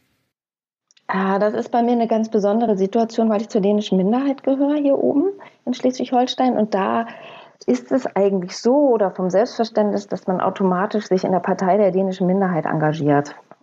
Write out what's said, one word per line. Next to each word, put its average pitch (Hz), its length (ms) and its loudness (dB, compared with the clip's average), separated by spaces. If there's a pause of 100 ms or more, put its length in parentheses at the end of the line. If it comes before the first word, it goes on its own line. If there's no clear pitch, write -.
(1080)
Ah, 190 300 0
das 208 160 0
ist 226 160 -6
bei 233 140 2
mir 240 80 2
eine 233 160 0
ganz 220 240 0
besondere 214 440 2
Situation, 220 540 0
weil 214 100 0
ich 220 80 -8
zur 220 120 -2
dänischen 208 360 0
Minderheit 254 460 0
gehöre 277 320 0
hier 277 240 2
oben 285 280 2 (380)
in 247 80 -4
Schleswig-Holstein. 254 840 0
Und 214 160 0
da 226 320 0 (580)
ist - 280 -2
es 262 140 -2 (100)
eigentlich 190 420 0
so, 277 300 4
oder 214 240 2
vom 185 180 -2
Selbstverständnis, 208 760 0
dass 190 180 -8
man 185 140 -2
automatisch 190 680 -2
sich 185 160 0
in - 80 -2
der 185 80 2
Partei 185 380 0
der 202 160 4
dänischen 190 340 0
Minderheit 180 400 0
engagiert. 151 680 0 (260)